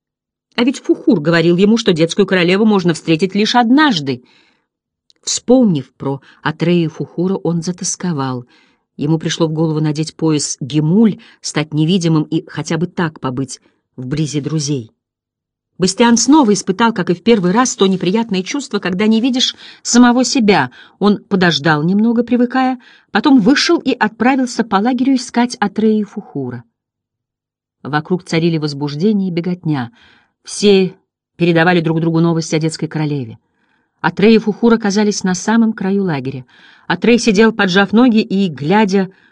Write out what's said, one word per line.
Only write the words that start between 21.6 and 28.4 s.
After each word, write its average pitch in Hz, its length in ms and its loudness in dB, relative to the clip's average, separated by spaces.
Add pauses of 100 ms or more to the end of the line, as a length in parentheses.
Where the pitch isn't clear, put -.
немного, 214 420 0
привыкая, 247 560 -2 (300)
потом 269 300 4
вышел 277 400 2
и 262 120 -2
отправился 247 720 0
по 226 120 -2
лагерю 247 400 0
искать 240 440 -2
Атрея 214 460 0
Фухура. 127 600 -12 (1160)
Вокруг 151 420 -4
царили 165 360 0